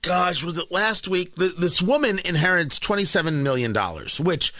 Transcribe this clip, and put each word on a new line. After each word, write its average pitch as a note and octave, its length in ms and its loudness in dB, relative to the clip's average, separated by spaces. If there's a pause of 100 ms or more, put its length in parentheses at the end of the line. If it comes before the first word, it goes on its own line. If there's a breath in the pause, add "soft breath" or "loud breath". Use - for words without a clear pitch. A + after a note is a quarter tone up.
gosh, F3+ 400 0
was E3 160 -4
it - 120 -8
last G3+ 380 0
week? F3+ 280 -2
Th-, F3+ 220 2
this F3 240 0
woman A#3 420 2
inherits E3+ 540 2
twenty-seven E3+ 640 0
million B2+ 300 0
dollars, F#2 460 -2
which E3+ 420 0